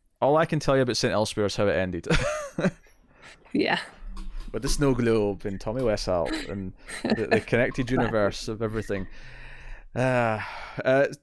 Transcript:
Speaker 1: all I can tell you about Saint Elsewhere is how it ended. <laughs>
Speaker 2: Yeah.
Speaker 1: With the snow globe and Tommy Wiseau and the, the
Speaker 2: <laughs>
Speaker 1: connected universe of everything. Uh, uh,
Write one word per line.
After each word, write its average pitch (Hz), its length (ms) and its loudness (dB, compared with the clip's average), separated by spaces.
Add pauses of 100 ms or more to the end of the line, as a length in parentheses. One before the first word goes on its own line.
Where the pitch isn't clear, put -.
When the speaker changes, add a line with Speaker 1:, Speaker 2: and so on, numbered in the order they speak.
(200)
Speaker 1:
all 139 160 4
I 160 100 4
can 156 140 0
tell 139 160 4
you 135 60 6
about 120 140 0
Saint 113 160 2
Elsewhere 104 340 2
is - 100 -2
how 107 100 2
it 82 100 4
ended. 90 300 -2 (520)
<laughs> 180 120 0 (840)
Speaker 2:
Yeah. - 260 0 (760)
Speaker 1:
With 113 100 -6
the 139 60 -2
snow 139 260 4
globe 110 520 2
and 95 140 -6
Tommy 117 220 -4
Wiseau 101 440 2 (240)
and 98 220 -6 (320)
the, 208 240 0
the - 120 4
Speaker 2:
<laughs> - 60 -6
Speaker 1:
connected 123 420 0
universe 113 600 0
of 110 140 -6
everything. 107 440 -2 (880)
Uh, 120 460 2 (440)
uh, 135 220 4 (160)